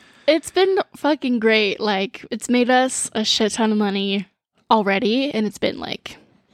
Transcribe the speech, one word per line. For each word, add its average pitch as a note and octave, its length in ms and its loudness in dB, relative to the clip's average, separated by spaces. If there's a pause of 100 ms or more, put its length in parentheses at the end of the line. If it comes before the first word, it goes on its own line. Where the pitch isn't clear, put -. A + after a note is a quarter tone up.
(280)
It's D4+ 240 2
been F#4+ 260 2 (180)
fucking C#4 440 0
great. G#3+ 400 2
Like, G3 520 -4
it's A3 180 -8
made B3 200 4
us B3+ 440 0
a A3 100 -2
shit G#3+ 300 0
ton A3 180 0
of G#3+ 60 2
money G3 480 -2 (460)
already, G#3+ 640 2
and A3 120 -2
it's G3+ 140 -6
been, - 200 -2
like, - 380 -10 (360)